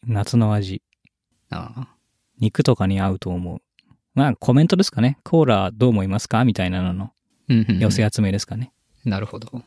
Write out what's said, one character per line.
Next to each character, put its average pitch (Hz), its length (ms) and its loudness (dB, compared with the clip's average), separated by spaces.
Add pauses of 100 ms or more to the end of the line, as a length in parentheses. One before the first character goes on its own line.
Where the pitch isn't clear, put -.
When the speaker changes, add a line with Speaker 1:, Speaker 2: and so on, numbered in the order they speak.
Speaker 1:
夏 110 320 0
の 107 160 4
味。 98 300 -4 (640)
Speaker 2:
あ - 260 -12
あ。 127 120 -12 (520)
Speaker 1:
肉 110 220 0
と 131 140 4
か 98 100 0
に 95 160 0
合 95 120 0
う 95 60 -6
と 92 120 -8
思 90 240 -6
う。」 - 60 -16 (540)
ま 139 140 2
あ、 120 60 0
コ - 180 0
メ 143 100 6
ン 175 40 6
ト 185 80 0
で 190 80 4
す - 80 -6
か 123 100 -6
ね。 135 220 2
「コ 165 200 2
ー - 20 0
ラ 98 260 2
ど 110 140 0
う 127 60 4
思 101 120 2
い 95 40 -2
ま 98 120 -2
す - 80 -10
か？」 117 160 2
み 117 100 4
た 92 120 -2
い 90 60 -2
な 92 100 -2
の 90 120 -2
の 98 180 -8 (360)
Speaker 2:
う 131 60 0
ん 113 80 4
う 107 40 0
ん 117 60 0
う - 40 2
ん。 92 40 0
Speaker 1:
寄 107 120 4
せ 107 200 2
集 - 100 -2
め 98 120 2
で 101 60 -2
す - 80 -10
か 110 100 -10
ね。 123 160 -10 (320)
Speaker 2:
な 101 140 -2
る 110 60 -8
ほ - 140 -12
ど。 117 280 -14